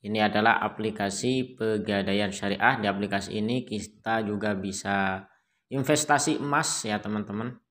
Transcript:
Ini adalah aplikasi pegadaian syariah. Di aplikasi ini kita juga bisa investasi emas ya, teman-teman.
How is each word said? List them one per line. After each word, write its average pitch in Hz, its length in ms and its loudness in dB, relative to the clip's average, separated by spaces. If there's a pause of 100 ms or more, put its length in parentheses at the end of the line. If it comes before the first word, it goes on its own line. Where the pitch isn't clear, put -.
Ini 107 240 2
adalah 110 320 6
aplikasi 110 960 -2
pegadaian 101 720 0
syariah. 104 480 2
Di 104 80 0
aplikasi 98 560 -2
ini 120 240 -2
kita 110 560 -4
juga 104 320 -2
bisa 95 720 -2 (400)
investasi 147 720 2
emas 143 480 -2
ya, 104 160 0
teman-teman. 107 560 -6 (120)